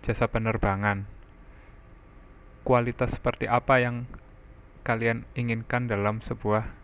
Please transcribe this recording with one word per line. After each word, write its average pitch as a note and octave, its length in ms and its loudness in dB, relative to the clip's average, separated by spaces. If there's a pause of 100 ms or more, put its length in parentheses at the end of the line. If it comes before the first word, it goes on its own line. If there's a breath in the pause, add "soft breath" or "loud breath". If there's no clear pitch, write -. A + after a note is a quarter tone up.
jasa A#2 240 0
penerbangan, G#2 800 0 (1500 loud breath)
kualitas A#2+ 560 0
seperti A#2 320 -2
apa B2 320 4
yang A#2+ 240 -2 (800)
kalian A#2 480 0
inginkan A#2+ 560 -2
dalam G#2+ 320 0
sebuah G#2+ 480 0 (140)